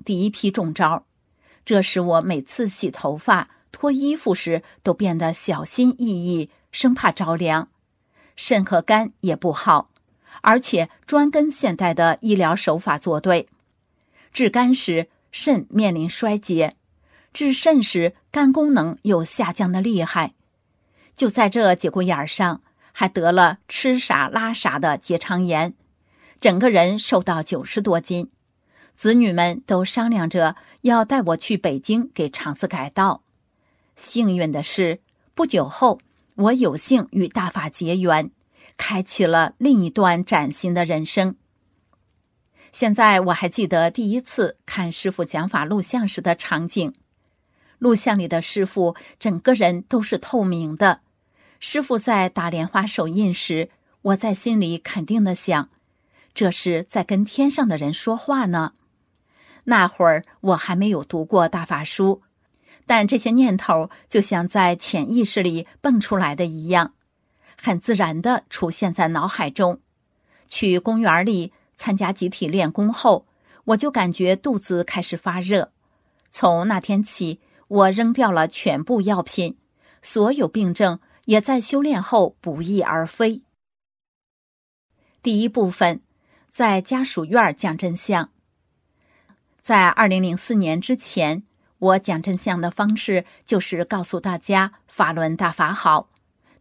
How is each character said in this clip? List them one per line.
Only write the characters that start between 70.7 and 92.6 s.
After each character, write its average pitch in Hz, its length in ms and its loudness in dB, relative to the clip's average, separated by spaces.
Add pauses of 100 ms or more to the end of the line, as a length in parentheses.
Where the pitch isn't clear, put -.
公 226 220 -2
园 180 240 2
里 190 300 -2 (200)
参 202 220 -4
加 196 160 -2
集 185 160 -4
体 190 180 -6
练 165 240 0
功 208 220 0
后， - 340 2 (380)
我 226 120 2
就 285 140 -2
感 190 220 0
觉 185 240 2
肚 220 220 -2
子 175 260 -2
开 180 160 -8
始 175 160 -6
发 180 240 -6
热。 185 320 -2 (580)
从 175 380 2
那 202 100 0
天 202 240 -2
起， 170 380 -6 (260)
我 196 240 4
扔 226 220 0
掉 240 180 2
了 160 160 2
全 151 380 -4
部 233 160 0
药 190 220 0
品， - 340 -6 (460)
所 214 320 0
有 269 120 0
病 185 280 -2
症 185 260 0 (240)
也 214 160 4
在 247 200 0
修 277 220 0
炼 285 180 0
后 196 400 2
不 160 220 -6
翼 190 180 0
而 160 240 -2
飞。 220 380 -2 (1800)
第 220 220 0
一 233 60 0
部 214 200 0
分， 180 340 0 (460)
在 208 320 0
家 254 220 -2
属 185 220 -4
院 220 180 2
儿 175 100 2
讲 165 240 -6
真 175 200 -4
相。 180 340 -2 (1300)
在 196 280 4
二 220 180 4
零 190 160 2
零 180 140 -2
四 - 180 -4
年 170 260 2
之 254 140 -2
前， 170 480 -2 (360)
我 190 200 4
讲 180 240 -4
真 190 140 -4
相 180 240 -4